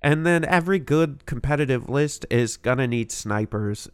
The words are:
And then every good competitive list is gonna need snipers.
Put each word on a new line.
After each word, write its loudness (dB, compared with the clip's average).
And 2
then 4
every 2
good 0
competitive -2
list -2
is 2
gonna 0
need -2
snipers. -4